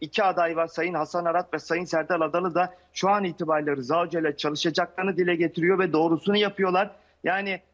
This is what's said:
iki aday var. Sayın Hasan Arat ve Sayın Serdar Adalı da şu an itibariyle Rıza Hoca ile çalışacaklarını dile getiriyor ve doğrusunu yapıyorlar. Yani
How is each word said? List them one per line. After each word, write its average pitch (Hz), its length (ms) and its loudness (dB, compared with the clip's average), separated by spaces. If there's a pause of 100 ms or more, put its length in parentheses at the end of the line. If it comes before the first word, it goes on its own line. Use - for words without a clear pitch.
iki 165 220 -2
aday 170 320 2
var. 165 120 0
Sayın 170 260 -4
Hasan 170 320 -4
Arat 170 280 0
ve 156 60 -4
Sayın 170 260 -2
Serdar 160 360 0
Adalı 165 340 0
da 180 180 2 (200)
şu 185 160 0
an 202 140 2
itibariyle 156 520 0
Rıza 135 260 0
Hoca 170 180 -2
ile 151 180 0
çalışacaklarını 170 800 -2
dile 175 180 2
getiriyor 170 440 0
ve 180 140 0
doğrusunu 165 440 2
yapıyorlar. 196 580 0 (280)
Yani 190 380 -4 (120)